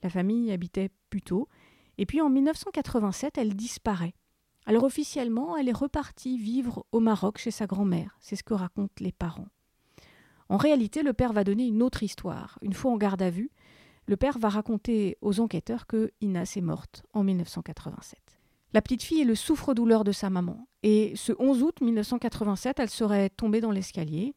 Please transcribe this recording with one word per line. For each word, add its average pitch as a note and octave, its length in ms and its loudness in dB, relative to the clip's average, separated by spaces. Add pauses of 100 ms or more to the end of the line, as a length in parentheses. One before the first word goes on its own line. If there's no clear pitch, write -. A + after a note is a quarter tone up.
La F#3 80 -4
famille G#3+ 400 0
habitait F#3+ 400 -4 (200)
Puteaux, G3+ 380 -2 (480)
et G3+ 100 0
puis D4 140 0
en D#4 80 4
mille C4+ 160 4
neuf D#4 120 2
cent - 160 -10
quatre-vingt-sept, C4 680 -2
elle A3 160 0
disparaît. G3 600 -4 (520)
Alors A3+ 160 4
officiellement, C4+ 760 -2
elle C#4 120 0
est B3 40 2
repartie C4 640 -4
vivre A#3 520 -2
au A3+ 80 2
Maroc G#3+ 400 2
chez A#3 140 -6
sa G#3+ 140 -4
grand-mère, F#3 520 0
c'est - 180 -10
ce - 60 -10
que - 120 -4
racontent G3 440 -4
les F#3 140 -4
parents. F3+ 360 -8 (1000)
En - 80 2
réalité, C4+ 460 4
le C#4+ 100 2
père A#3+ 200 2
va G#3 120 4
donner G#3 220 2
une A3 160 4
autre B3+ 200 0
histoire. F#3 600 -8
Une G3 120 -2
fois B3+ 180 0
en A#3 40 2
garde G3 260 2
à F#3 80 2
vue, G3 200 -4 (560)
le G3+ 100 2
père C4 220 0
va A3 120 2
raconter G#3+ 720 0
aux G#3 180 2
enquêteurs A3+ 460 -2
que A3 340 -2
Inas F#3 360 -2
est G3+ 40 -4
morte - 520 -6
en G#3+ 100 0
mille F#3+ 160 2
neuf E3+ 100 -4
cent E3+ 140 -10
quatre-vingt-sept. - 800 -16 (340)
La G#3+ 80 6
petite B3 200 -4
fille D#4+ 180 0
est C#4+ 60 4
le A3+ 100 2
souffre-douleur A3+ 680 2
de G3+ 80 0
sa G3 180 -2
maman. F#3 380 -4 (140)
Et G#3+ 340 4
ce - 220 -4
onze C4 240 4
août D#4+ 180 0
mille A#3 140 2
neuf G#3+ 140 -2
cent B3 100 -2
quatre-vingt-sept, A3+ 600 -2
elle A3+ 100 0
serait G3+ 400 2
tombée A3 300 0
dans A3 100 -2
l'escalier. F#3+ 680 -4